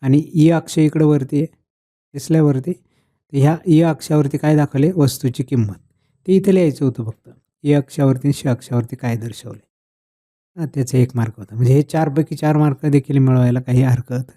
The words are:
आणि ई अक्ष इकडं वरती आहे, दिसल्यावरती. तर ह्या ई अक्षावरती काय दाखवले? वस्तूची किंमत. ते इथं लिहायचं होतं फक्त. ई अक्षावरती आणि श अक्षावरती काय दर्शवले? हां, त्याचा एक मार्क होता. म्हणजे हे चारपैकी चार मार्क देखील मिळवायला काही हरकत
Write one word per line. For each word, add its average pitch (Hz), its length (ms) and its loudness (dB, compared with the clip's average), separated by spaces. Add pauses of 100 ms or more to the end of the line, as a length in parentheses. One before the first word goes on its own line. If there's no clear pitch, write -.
आणि 139 340 0
ई 160 160 4
अक्ष 160 280 -2
इकडं 156 260 2
वरती 147 320 0
आहे, 151 100 -2 (680)
दिसल्यावरती. 147 600 0 (600)
तर 143 40 -4
ह्या 143 200 2 (100)
ई 160 140 4
अक्षावरती 151 580 0
काय 151 180 0
दाखवले? 147 400 0
वस्तूची 135 460 -2
किंमत. 110 320 -2 (520)
ते 185 60 2
इथं 196 200 2
लिहायचं 160 320 0
होतं 120 200 -4
फक्त. - 260 -14 (340)
ई 143 80 0
अक्षावरती 139 560 0
आणि 143 40 2
श - 140 -6
अक्षावरती 123 500 -4
काय 117 200 -6
दर्शवले? 110 520 -14 (880)
हां, 165 160 -6
त्याचा 131 240 -2
एक 123 180 0
मार्क 113 200 -2
होता. 104 180 -18
म्हणजे 123 200 2
हे 147 80 4
चारपैकी 156 540 -2
चार 151 200 0
मार्क 151 300 0
देखील 139 320 0
मिळवायला 127 420 2
काही 123 220 0
हरकत 127 540 -4